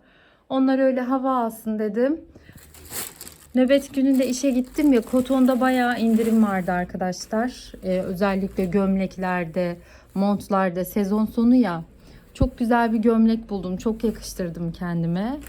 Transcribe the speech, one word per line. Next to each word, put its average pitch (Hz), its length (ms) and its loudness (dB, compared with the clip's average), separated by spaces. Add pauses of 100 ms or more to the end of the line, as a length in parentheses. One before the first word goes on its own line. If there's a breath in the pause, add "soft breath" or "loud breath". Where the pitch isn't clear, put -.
(500 soft breath)
Onlar 262 300 2
öyle 262 220 2
hava 254 440 0
alsın 220 340 -6
dedim. 240 420 -2 (1300 loud breath)
Nöbet 269 380 2
gününde 269 340 2
işe 254 240 0
gittim 262 420 2
ya, 226 80 4
Koton'da 254 600 2
bayağı 247 380 2
indirim 226 440 4
vardı 190 280 0
arkadaşlar. 185 1000 -4 (120)
Ee, 185 180 -2
özellikle 190 640 -2
gömleklerde, 185 1120 -2 (380 loud breath)
montlarda, 190 680 0
sezon 214 400 0
sonu 240 300 4
ya. 175 280 2 (500 loud breath)
Çok - 240 0
güzel 233 360 2
bir 233 40 0
gömlek 226 520 2
buldum. 185 280 -6
Çok 220 260 -4
yakıştırdım 175 680 -6
kendime. 175 760 -4